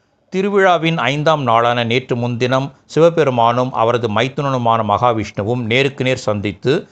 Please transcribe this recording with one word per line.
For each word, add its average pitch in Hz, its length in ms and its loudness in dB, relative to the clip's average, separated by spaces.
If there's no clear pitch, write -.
திருவிழாவின் 185 680 2
ஐந்தாம் 147 440 0
நாளான 120 420 2
நேற்று 123 320 -2
முன்தினம் 123 580 -2
சிவபெருமானும் 127 840 2
அவரது 113 360 0
மைத்துனனுமான 120 760 -2
மகாவிஷ்ணுவும் 110 800 -2
நேருக்கு 135 420 -2
நேர் 127 240 -4
சந்தித்து 104 440 -2